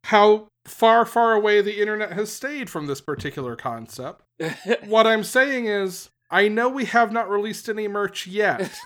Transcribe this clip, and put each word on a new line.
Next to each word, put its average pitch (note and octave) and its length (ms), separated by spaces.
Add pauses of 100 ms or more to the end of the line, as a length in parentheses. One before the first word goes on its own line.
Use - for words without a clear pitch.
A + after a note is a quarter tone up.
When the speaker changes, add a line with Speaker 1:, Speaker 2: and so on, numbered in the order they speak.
Speaker 1:
how G#3+ 420 (180)
far, A3+ 400
far A3+ 280
away G#3 280
the G#3 180
internet G#3+ 340
has G#3 180
stayed C4+ 380
from D3+ 180
this C#3 140
particular C3+ 540
concept. A#2 680 (160)
Speaker 2:
<laughs> F3 460
Speaker 1:
What A3 220
I'm A3 160
saying C4 420
is, G3 440 (220)
I G3+ 160
know A3+ 220
we C4 160
have A#3 260
not A3 180
released G#3 400
any G#3+ 180
merch G3+ 400
yet, F#3+ 440 (140)